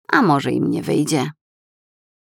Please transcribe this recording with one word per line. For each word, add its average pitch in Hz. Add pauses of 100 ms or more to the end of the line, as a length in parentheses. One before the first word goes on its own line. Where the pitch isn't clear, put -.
A 311
może 143
im 120
nie -
wyjdzie? 147 (960)